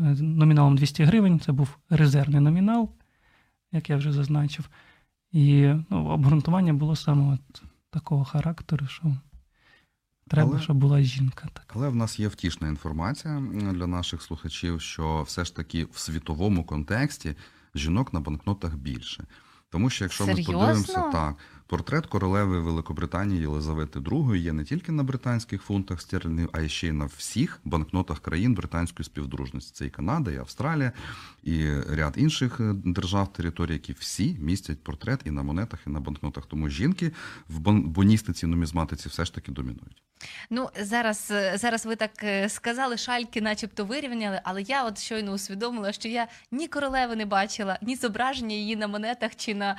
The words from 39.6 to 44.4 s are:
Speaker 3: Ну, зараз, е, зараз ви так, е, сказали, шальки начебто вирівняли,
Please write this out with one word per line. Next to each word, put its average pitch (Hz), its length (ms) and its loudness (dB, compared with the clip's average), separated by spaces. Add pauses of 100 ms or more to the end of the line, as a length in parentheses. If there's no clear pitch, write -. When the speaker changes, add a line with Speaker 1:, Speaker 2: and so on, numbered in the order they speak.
Speaker 3:
Ну, 247 180 -4 (120)
зараз, 214 500 -2
е, 196 280 0
зараз 226 280 -2
ви 220 100 -4
так, 214 140 -2 (140)
е, 196 240 0
сказали, 240 480 -4
шальки 240 440 -4
начебто 214 440 -4
вирівняли, 226 600 -4